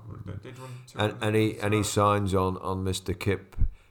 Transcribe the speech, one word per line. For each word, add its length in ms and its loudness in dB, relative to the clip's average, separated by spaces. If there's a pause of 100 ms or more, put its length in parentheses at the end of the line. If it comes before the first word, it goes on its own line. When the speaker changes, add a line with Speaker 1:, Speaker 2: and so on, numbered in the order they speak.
(260)
Speaker 1:
that 180 -10
did 140 -16
run 120 -14
Speaker 2:
And 180 -16
Speaker 1:
two 100 -10
hundred 280 0
Speaker 2:
any, 220 4
Speaker 1:
meters 160 -6
Speaker 2:
any 140 2
Speaker 1:
an 20 4
hour. 40 2
Speaker 2:
signs 500 4
on, 240 0
on 260 -4
Mister 300 -2
Kip 420 -4 (340)